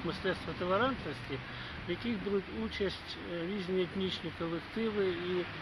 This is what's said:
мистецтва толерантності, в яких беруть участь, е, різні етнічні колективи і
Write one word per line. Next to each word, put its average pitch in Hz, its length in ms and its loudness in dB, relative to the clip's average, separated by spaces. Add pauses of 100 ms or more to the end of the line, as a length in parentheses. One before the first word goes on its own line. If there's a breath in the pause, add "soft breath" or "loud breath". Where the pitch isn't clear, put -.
мистецтва 180 540 0
толерантності, 180 760 2 (520 loud breath)
в - 40 -4
яких 196 340 0
беруть 196 200 2 (200)
участь, - 520 0 (160)
е, 170 140 -2
різні 185 360 2
етнічні 175 560 0
колективи 196 680 2
і 180 360 2 (180 loud breath)